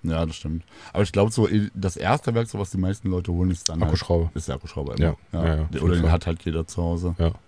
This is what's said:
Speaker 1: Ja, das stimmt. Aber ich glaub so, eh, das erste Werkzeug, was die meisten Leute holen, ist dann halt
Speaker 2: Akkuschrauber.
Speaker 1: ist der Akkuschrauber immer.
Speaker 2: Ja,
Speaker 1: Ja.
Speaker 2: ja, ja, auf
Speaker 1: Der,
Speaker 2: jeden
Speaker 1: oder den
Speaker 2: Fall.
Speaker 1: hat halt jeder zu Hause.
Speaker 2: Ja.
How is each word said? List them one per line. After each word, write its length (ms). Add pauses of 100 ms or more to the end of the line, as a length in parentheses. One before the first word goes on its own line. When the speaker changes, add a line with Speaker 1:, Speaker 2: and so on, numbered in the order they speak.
Speaker 1:
Ja, 240
das 100
stimmt. 280 (280)
Aber 120
ich 80
glaub 200
so, 160
eh, 280
das 220
erste 360
Werkzeug, 280
was 100
die 60
meisten 320
Leute 220
holen, 200
ist 180
dann 100
halt 100
Speaker 2:
Akkuschrauber. 440
Speaker 1:
ist 140
der 80
Akkuschrauber 420
immer. 80
Speaker 2:
Ja, 100 (180)
Speaker 1:
Ja. 120
Speaker 2:
ja, 100
ja, 60
auf 80
Speaker 1:
Der, 40
Speaker 2:
jeden 120
Speaker 1:
oder 100
den 80
Speaker 2:
Fall. 80
Speaker 1:
hat 160
halt 160
jeder 240
zu 140
Hause. 380
Speaker 2:
Ja. 120 (160)